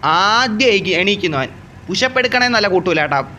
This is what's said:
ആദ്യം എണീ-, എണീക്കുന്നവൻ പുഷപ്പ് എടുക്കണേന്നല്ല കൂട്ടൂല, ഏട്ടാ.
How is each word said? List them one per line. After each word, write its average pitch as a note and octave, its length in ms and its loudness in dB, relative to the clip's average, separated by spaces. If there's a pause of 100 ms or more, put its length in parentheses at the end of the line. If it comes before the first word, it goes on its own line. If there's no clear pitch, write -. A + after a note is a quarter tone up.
ആദ്യം G#3+ 640 2
എണീ-, G3 200 0
എണീക്കുന്നവൻ F3 600 0 (380)
പുഷപ്പ് B3+ 320 -2
എടുക്കണേന്നല്ല B3 480 0
കൂട്ടൂല, F3+ 320 2
ഏട്ടാ. C#3+ 240 0 (160)